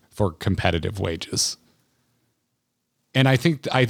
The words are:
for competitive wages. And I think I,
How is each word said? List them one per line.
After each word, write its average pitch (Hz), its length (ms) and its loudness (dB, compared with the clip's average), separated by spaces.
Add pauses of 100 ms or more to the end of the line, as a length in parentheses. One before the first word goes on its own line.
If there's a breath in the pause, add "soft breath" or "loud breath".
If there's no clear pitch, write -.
(120)
for 98 200 -2
competitive 87 680 -2
wages. 95 580 -4 (1600)
And 131 120 4
I 131 80 4
think 151 380 0
I, 127 160 4